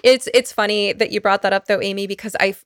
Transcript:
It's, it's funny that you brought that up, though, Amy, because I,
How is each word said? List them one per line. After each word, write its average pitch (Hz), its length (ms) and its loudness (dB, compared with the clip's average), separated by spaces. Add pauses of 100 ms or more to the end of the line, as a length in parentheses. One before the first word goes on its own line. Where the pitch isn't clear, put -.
It's, 254 280 4
it's 247 200 0
funny 208 400 0
that - 180 -2
you 202 100 -4
brought 196 220 2
that 196 100 0
up, 196 140 -2
though, 202 160 0
Amy, 196 240 -4
because 196 320 -8
I, 196 160 0 (120)